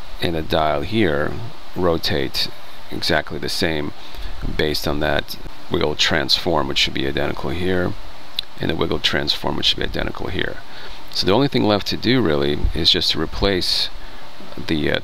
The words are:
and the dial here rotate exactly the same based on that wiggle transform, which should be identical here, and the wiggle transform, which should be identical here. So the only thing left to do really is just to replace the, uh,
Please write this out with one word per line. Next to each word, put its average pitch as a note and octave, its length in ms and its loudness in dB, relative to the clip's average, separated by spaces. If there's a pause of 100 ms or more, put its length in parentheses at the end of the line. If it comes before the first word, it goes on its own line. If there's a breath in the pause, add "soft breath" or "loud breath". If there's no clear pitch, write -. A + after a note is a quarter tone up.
(220)
and E2+ 140 0
the D#2+ 60 -2
dial D#2 400 0
here E2 520 2 (420)
rotate E2 720 0 (440)
exactly - 460 0
the C#2+ 120 -4
same D#2 420 0 (680 loud breath)
based D#2 300 0
on D2 120 2
that D2 380 0 (340)
wiggle D#2+ 240 0
transform, D2+ 720 2
which C#2 100 0
should - 160 0
be C2+ 140 -2
identical C#2+ 440 0
here, F#2 420 0 (680)
and F2+ 100 0
the E2 60 0
wiggle E2 240 0
transform, D2 560 0
which - 120 2
should - 120 0
be - 40 0
identical - 440 -2
here. - 300 -2 (540 loud breath)
So - 140 0
the F2+ 80 4
only C3+ 140 4
thing A#2+ 160 2
left G#2 240 2
to F2+ 100 -2
do A#2+ 240 2
really D2 380 2 (140)
is E2 180 2
just - 200 2
to - 100 0
replace - 680 0 (680 loud breath)
the, D2 340 0
uh, - 120 0